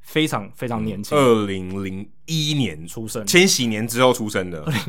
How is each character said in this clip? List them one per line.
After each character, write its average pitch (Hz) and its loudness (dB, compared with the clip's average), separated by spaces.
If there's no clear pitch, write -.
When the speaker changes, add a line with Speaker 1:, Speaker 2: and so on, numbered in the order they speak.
Speaker 1:
非 156 0
常， 107 -6
非 127 -8
常 113 -4
年 104 -6
轻。 147 0
Speaker 2:
二 117 6
零 95 -6
零 95 -8
一 156 -4
年 85 -2
Speaker 1:
出 113 -10
生。 107 -8
Speaker 2:
千 180 6
禧 131 2
年 110 -2
之 117 0
后 127 6
出 113 -2
生 95 -2
的。 78 -8